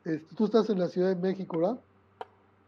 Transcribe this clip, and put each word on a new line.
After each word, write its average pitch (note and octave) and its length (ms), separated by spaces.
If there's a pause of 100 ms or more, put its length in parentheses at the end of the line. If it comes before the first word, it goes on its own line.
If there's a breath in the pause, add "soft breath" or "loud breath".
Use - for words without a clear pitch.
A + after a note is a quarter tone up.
este, D#3+ 300
tú A3 120
estás A3 240
en G3 80
la F3 100
Ciudad F3+ 220
de F#3+ 60
México, F#3 420
¿verdad? G3 200 (880)